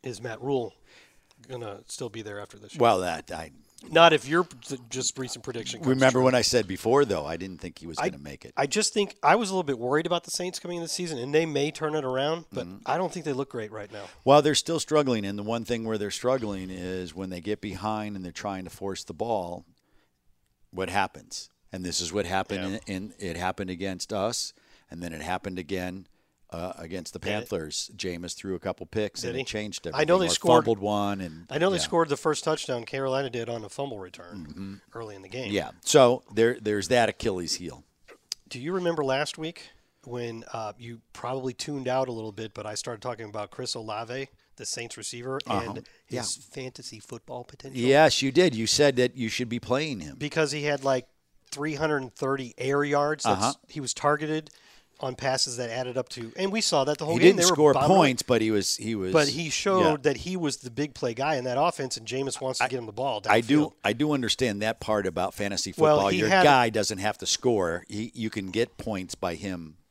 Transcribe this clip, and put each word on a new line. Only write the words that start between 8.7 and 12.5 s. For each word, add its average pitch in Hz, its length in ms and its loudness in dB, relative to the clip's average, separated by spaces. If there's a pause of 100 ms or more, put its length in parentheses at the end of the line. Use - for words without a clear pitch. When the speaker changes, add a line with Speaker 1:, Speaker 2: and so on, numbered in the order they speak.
Speaker 1:
think 202 280 0
I 160 140 6
was 220 140 0
a - 20 -4
little 190 100 0
bit 139 160 -2
worried 143 280 0
about 170 180 -2
the - 60 -14
Saints 180 280 -6
coming 175 200 -8
in 170 40 -6
the 165 60 -8
season, 160 300 -4
and 135 160 -4
they 165 100 6
may 147 260 0
turn 156 240 -4
it 151 100 -2
around, 143 460 -2